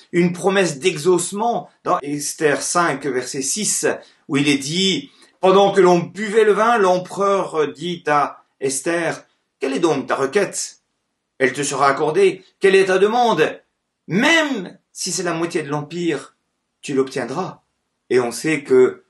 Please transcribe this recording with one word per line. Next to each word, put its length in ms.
une 220
promesse 480
d'exaucement 920
dans 160
Esther 640
cinq, 440
verset 360
six, 440
où 100
il 120
est 100
dit, 520
Pendant 300
que 80
l'on 180
buvait 460
le 80
vin, 260
l'empereur 920
dit 340
à 380
Esther, « 640
Quelle 140
est 80
donc 260
ta 80
requête ? 640
Elle 140
te 120
sera 240
accordée. 560
Quelle 160
est 80
ta 140
demande ? 640
Même 720
si 180
c'est 140
la 100
moitié 300
de 40
l'empire, 680
tu 140
l'obtiendras. » 680
Et 100
on 100
sait 320
que 480